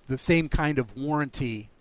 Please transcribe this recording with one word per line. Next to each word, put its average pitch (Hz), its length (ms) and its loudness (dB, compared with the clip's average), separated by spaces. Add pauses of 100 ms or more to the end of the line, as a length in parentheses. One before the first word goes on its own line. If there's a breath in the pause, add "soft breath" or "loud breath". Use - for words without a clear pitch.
the 131 120 -2
same 165 300 2
kind 151 300 2
of 120 180 -2
warranty 131 720 -4 (100)